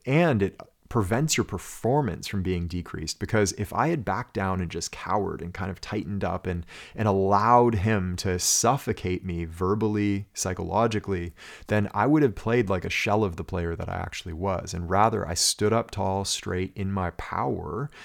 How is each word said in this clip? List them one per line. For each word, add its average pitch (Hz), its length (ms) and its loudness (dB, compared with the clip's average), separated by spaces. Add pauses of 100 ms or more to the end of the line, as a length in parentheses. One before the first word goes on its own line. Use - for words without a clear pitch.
And 139 360 4
it - 180 0 (300)
prevents 117 460 2
your 113 80 2
performance 117 840 -2
from 101 140 -2
being 87 260 0
decreased, 82 520 -6
because 104 340 2
if - 200 -6
I 123 160 0
had 151 160 -2
backed 101 280 -4
down 95 280 0
and 85 100 -4
just - 200 -6
cowered 92 500 -2
and 87 120 -10
kind 95 160 -6
of 90 120 -8
tightened 104 420 -4
up 92 240 -2
and, 87 180 -4 (300)
and 110 120 2
allowed 107 680 6
him 92 420 2
to 90 220 0
suffocate - 840 0
me 85 200 -4
verbally, 101 880 0
psychologically, 92 1000 -2 (340)
then 104 260 2
I 104 140 2
would 151 160 6
have 113 120 4
played 113 340 0
like 90 160 0
a 90 40 -4
shell 107 340 0
of 90 120 -2
the 82 80 -8
player 85 320 -4
that 82 140 -8
I 92 60 -6
actually 85 380 -8
was. 90 400 -4
And 87 160 -6
rather, 104 380 4
I 85 60 -4
stood 104 400 2
up 117 180 0
tall, 98 340 -2
straight 92 500 -4
in 98 160 -4
my 92 200 -2
power 107 800 -4 (160)